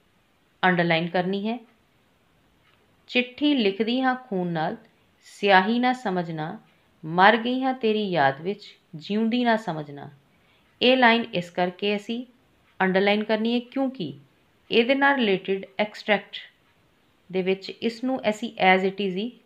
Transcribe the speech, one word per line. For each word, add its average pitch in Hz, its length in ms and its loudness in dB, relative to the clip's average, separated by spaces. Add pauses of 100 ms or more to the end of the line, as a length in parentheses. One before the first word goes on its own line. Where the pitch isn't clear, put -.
(640)
ਅੰਡਰਲਾਈਨ 170 440 2
ਕਰਨੀ 190 420 -2
ਹੈ। 240 100 -6 (1500)
"ਚਿੱਠੀ 254 460 -2
ਲਿਖਦੀ 226 480 0
ਹਾਂ 254 140 0
ਖੂਨ 190 320 -6
ਨਾਲ, 170 300 -4 (440)
ਸਿਆਹੀ 202 580 2
ਨਾ 247 140 2
ਸਮਝਣਾ, 180 680 -6 (460)
ਮਰ 185 320 6
ਗਈ 247 260 -4
ਹਾਂ 262 100 -2
ਤੇਰੀ 220 360 -2
ਯਾਦ 143 320 2
ਵਿੱਚ, 202 380 -10 (160)
ਜਿਉਂਦੀ 220 480 -2
ਨਾ 226 140 2
ਸਮਝਣਾ।" 147 520 -10 (720)
ਇਹ 254 160 4
ਲਾਈਨ 233 360 4
ਇਸ 175 160 -6
ਕਰਕੇ 185 460 -2
ਅਸੀਂ 233 300 -8 (560)
ਅੰਡਰਲਾਈਨ 196 420 2
ਕਰਨੀ 220 300 0
ਹੈ 247 60 0
ਕਿਉਂਕਿ 254 540 -6 (580)
ਇਹਦੇ 240 240 2
ਨਾਲ 277 200 4
ਰਿਲੇਟਿਡ 196 500 0 (140)
ਐਕਸਟ੍ਰੈਕਟ 208 580 -2 (920)
ਦੇ 185 100 -2
ਵਿੱਚ 190 280 -2
ਇਸ - 340 -6
ਨੂੰ 254 260 -2
ਅਸੀਂ 220 240 -6 (220)
as 190 60 2
it 190 100 0
is 190 260 -4
ਹੀ 240 280 -8